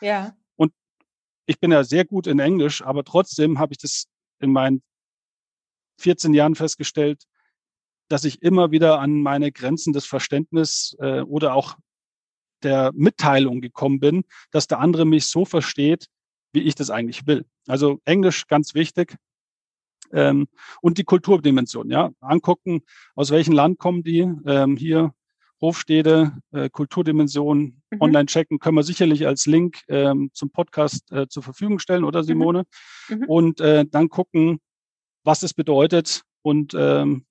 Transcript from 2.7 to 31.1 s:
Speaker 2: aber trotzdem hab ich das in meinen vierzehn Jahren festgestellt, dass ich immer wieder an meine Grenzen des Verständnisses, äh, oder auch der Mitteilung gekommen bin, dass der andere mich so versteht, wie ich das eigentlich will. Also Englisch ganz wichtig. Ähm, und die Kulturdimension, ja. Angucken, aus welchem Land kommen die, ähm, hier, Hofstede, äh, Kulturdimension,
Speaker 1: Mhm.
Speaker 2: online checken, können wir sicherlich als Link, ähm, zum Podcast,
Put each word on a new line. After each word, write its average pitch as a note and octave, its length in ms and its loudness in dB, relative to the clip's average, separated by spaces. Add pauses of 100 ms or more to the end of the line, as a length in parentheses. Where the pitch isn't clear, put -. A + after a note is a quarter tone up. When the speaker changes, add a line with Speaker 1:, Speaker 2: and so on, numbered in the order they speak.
Speaker 2:
aber C#3 240 -6
trotzdem D#3 540 0
hab D3 120 -2
ich C#3+ 60 -18
das - 300 -10 (320)
in C3+ 120 0
meinen C3+ 300 2 (1160)
vierzehn E3 360 0
Jahren D3+ 220 4
festgestellt, D3 680 -4 (880)
dass D3 160 -2
ich - 160 -6
immer E3+ 300 2
wieder D#3 280 4
an D3 220 0
meine C#3+ 320 -2
Grenzen C#3+ 400 -4
des C#3+ 120 -6
Verständnisses, - 920 -4
äh, C3+ 220 -4
oder C#3+ 320 -2
auch - 240 -2 (840)
der C3+ 300 0
Mitteilung C#3 680 0
gekommen C#3 400 -4
bin, D3+ 240 0 (280)
dass D3+ 160 -2
der D#3 120 -4
andere E3 240 2
mich D#3 220 2
so F3+ 200 -2
versteht, D#3 600 -2 (480)
wie D3 80 0
ich D#3 140 -2
das C3+ 160 -6
eigentlich A#2 340 -8
will. C#3+ 220 0 (200)
Also C#3 380 0
Englisch F#3 400 0
ganz D3+ 300 -2
wichtig. E3 400 -4 (1000)
Ähm, C#3+ 340 0 (340)
und E3+ 180 0
die F#3 40 0
Kulturdimension, C#3+ 840 0
ja. - 300 0
Angucken, E3+ 640 -2 (340)
aus C#3+ 160 -2
welchem D#3+ 220 2
Land D#3 260 2
kommen F3 240 -2
die, E3 260 0 (160)
ähm, C#3 320 0
hier, D#3+ 380 0 (440)
Hofstede, D#3+ 760 2 (140)
äh, C#3 180 -6
Kulturdimension, D3 1200 -2
Speaker 1:
Mhm. G#3 120 -6
Speaker 2:
online D3 260 4
checken, D#3+ 320 -2
können D#3+ 160 0
wir D3+ 80 4
sicherlich D#3 420 0
als C#3 220 -2
Link, E3 400 2
ähm, C#3 460 0
zum - 180 -10
Podcast, - 600 -4